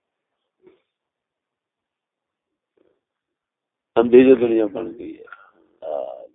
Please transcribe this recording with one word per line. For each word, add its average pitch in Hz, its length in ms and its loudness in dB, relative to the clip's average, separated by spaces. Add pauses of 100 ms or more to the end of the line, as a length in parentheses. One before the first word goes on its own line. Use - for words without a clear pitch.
(4000)
اندھی 123 320 6
جو 131 80 6
دنیا 113 300 -2
بن - 340 -12
گئی - 200 -18
ہے، - 40 -20
ہاں، 65 1120 -16